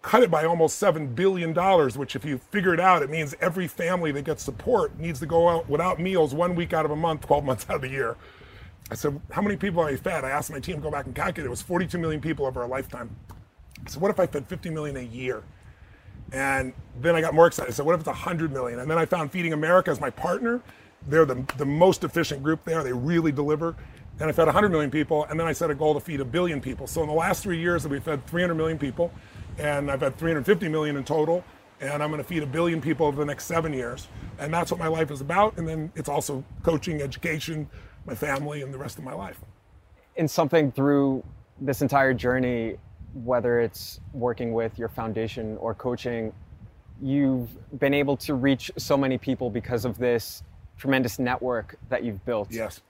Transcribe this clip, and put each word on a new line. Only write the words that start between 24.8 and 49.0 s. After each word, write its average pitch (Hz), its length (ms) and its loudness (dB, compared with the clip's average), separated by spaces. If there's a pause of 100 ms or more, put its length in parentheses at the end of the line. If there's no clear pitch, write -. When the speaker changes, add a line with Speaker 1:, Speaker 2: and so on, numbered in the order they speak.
Speaker 1:
people. 151 340 2
And 156 140 -4
then 165 80 0
I 156 60 0
set 165 160 0
a 147 60 0
goal 151 180 4
to 147 60 2
feed 147 200 -6
a 139 60 -2
billion 156 340 0
people. 131 280 -8
So 165 140 -2
in 151 60 0
the 151 60 -2
last 170 300 2
three 175 160 -2
years, 165 280 0
we've 143 160 -4
fed 147 240 -4
three 175 140 -2
hundred 175 140 2
million 160 220 0
people. 143 340 0 (480)
And 143 320 0
I've 135 100 0
had 135 160 0
three 156 140 0
hundred 143 140 0
fifty 190 220 4
million 151 300 0
in 139 60 -4
total. 156 400 2 (360)
And 143 240 -4
I'm 151 60 -2
gonna 151 140 -4
feed 156 200 -2
a 143 40 -4
billion 165 340 0
people 156 240 2
over 143 120 0
the 147 80 0
next 143 200 -6
seven 165 260 0
years. 123 360 -6 (320)
And 147 120 -4
that's 170 200 0
what 175 80 -2
my 165 80 0
life 160 240 0
is 139 100 -8
about. 190 360 2
And 165 100 -4
then 160 280 -4
it's 151 140 -6
also 143 340 -2 (200)
coaching, 160 380 0
education, 151 680 -6 (360)
my 139 80 -8
family, 147 480 -4
and 135 120 -10
the 131 40 -12
rest 139 200 -10
of - 80 -14
my 131 80 -10
life. 190 260 -10 (800)
Speaker 2:
In 165 100 2
something 151 440 4
through 139 520 4 (360)
this 139 220 -2
entire 135 320 4
journey, 123 640 0 (360)
whether 120 460 2
it's - 400 -4 (140)
working 120 400 -2
with 113 240 -2
your 117 120 -4
foundation 110 680 -4
or 110 160 -4
coaching, 120 600 -4 (680)
you've 131 480 2 (300)
been 139 140 4
able 143 240 2
to - 160 -4
reach 135 440 2
so 143 200 2
many 131 200 2